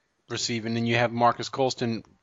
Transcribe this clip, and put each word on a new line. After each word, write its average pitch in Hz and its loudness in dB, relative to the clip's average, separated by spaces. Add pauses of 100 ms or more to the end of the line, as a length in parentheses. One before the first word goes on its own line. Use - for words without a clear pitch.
(280)
receiving, 113 -4
and 117 0
you 117 2
have 117 2
Marcus 117 2
Colston, 120 -2 (200)